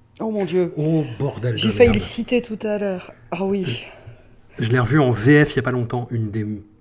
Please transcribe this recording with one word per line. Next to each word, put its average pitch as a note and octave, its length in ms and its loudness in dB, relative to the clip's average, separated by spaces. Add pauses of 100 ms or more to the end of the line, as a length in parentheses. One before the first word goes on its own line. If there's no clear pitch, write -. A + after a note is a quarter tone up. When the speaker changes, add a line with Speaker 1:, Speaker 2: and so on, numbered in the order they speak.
(200)
Speaker 1:
Oh A3+ 100 -2
mon G#3 140 -2
Dieu. E3+ 320 0
Speaker 2:
Oh D#3 260 2 (160)
bordel B2 340 -4
de G#2+ 60 -4
Speaker 1:
J'ai G#3 140 2
failli - 180 6
Speaker 2:
merde. - 60 2
Speaker 1:
le G#3+ 40 2
citer A#3 400 -2
tout A3 220 -10
à G#3 160 -4
l'heure. G3 340 -6 (200)
Ah F3 120 -4
oui. G3 200 -2 (920)
Speaker 2:
Je, - 80 -4
je A2+ 80 0
l'ai B2+ 60 4
revu B2 200 2
en C3 120 4
V C3 340 6
F D3 80 0
il - 40 -4
y - 20 2
a B2 40 0
pas B2+ 100 -2
longtemps, A#2+ 380 -4
une A2 200 -4
des G#2 340 -6 (160)